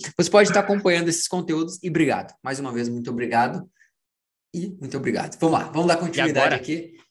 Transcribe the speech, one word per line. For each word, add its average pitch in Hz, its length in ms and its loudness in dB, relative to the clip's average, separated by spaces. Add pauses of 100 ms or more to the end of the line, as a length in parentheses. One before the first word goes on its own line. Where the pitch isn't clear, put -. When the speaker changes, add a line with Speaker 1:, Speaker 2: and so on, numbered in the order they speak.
(160)
Speaker 1:
você 170 140 2
pode 208 180 8
estar 202 120 4
acompanhando 190 480 2
esses 165 200 -2
conteúdos 170 540 -4
e 185 80 -6
obrigado. 151 520 0
Mais 131 160 -4
uma 139 140 -6
vez, 120 160 -2
muito 120 220 -6
obrigado. 120 580 -2 (840)
E 180 280 -8
muito 139 160 -10
obrigado. 120 440 -4
Vamos 160 200 2
lá, - 60 -6
vamos 165 200 -2
dar 170 100 4
continuidade 151 400 -2
Speaker 2:
E 131 40 4
agora, 143 160 4
Speaker 1:
aqui. - 400 -8 (140)